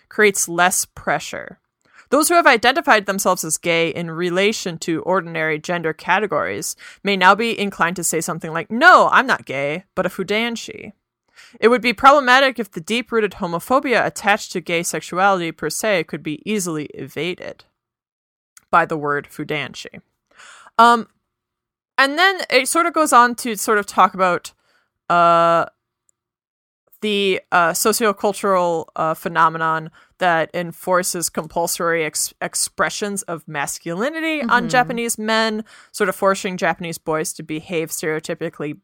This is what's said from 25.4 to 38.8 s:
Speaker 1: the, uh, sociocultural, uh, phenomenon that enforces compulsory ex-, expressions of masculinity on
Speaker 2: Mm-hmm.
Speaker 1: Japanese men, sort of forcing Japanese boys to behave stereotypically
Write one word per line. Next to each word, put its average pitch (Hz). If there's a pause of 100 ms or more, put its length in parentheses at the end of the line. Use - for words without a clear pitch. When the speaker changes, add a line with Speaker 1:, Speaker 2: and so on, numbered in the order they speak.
Speaker 1:
the, 202 (120)
uh, 170
sociocultural, 196 (100)
uh, 160
phenomenon 160 (260)
that 165
enforces 175
compulsory 170
ex-, -
expressions 196
of 165
masculinity 240
on 240
Speaker 2:
Mm-hmm. 240
Speaker 1:
Japanese 233
men, 220 (260)
sort 202
of 190
forcing 190
Japanese 170
boys 156
to 160
behave 160
stereotypically 156